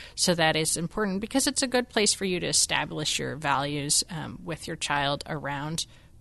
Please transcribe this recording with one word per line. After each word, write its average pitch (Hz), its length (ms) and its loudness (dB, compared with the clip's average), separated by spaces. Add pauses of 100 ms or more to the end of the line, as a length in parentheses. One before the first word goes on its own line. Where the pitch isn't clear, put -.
(140)
So - 220 2
that 160 180 4
is 160 220 0
important, 190 440 -2
because 262 280 2
it's 277 140 0
a 277 40 2
good 247 220 0
place - 260 4
for - 100 -4
you 180 140 2
to 165 80 -2
establish 151 720 0
your 131 160 -4
values, 143 760 0
um, 143 340 -8
with 165 240 -8
your 165 80 -6
child 143 500 0
around 143 600 -4 (340)